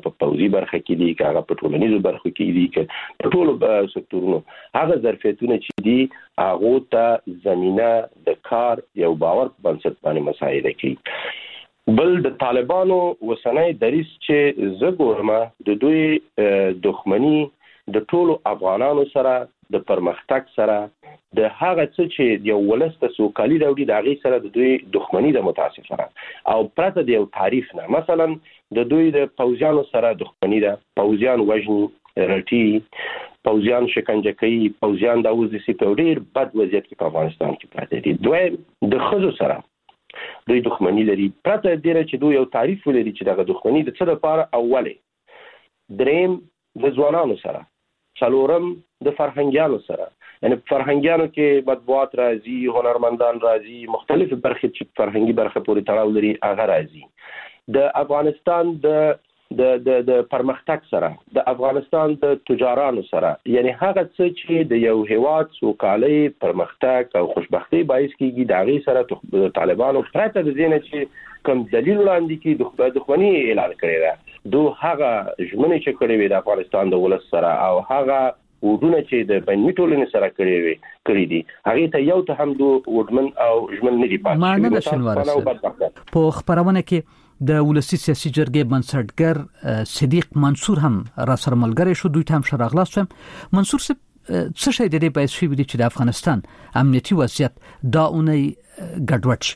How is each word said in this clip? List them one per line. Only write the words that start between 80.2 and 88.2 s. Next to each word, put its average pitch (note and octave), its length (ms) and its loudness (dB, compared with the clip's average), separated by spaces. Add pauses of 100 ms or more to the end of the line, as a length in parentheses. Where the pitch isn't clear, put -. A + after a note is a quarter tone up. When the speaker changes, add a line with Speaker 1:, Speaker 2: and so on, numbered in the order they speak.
Speaker 1:
کړي F#2 360 0
وي، D#2+ 100 -2 (320)
کړي G2+ 240 2
دي، E2 100 -2 (260)
هغې D#3 260 0
ته D3+ 60 0
یو F3 220 2
ته E3 180 -4
هم C#3+ 140 -2
دو C3+ 160 0 (180)
وډمن A2+ 440 -2 (140)
او A2+ 300 0
ژمن B2 260 0
نه B2 60 2
دي F#2+ 100 -2
پاتې - 180 -2
شوي. E3 80 0
Speaker 2:
مننه G3 260 2
Speaker 1:
متاسفانه - 280 0
Speaker 2:
شینواره A#2 220 -2
Speaker 1:
او C#3+ 60 -2
Speaker 2:
صاحب. C#3+ 240 0
Speaker 1:
بدبختانه. - 420 -4 (220)
Speaker 2:
په D#3+ 160 2 (100)
خپرونه F3+ 420 0
کې F3 180 -2 (500)
د - 20 4 (160)
ولسي D3+ 300 0
سیاسي D#3 320 -2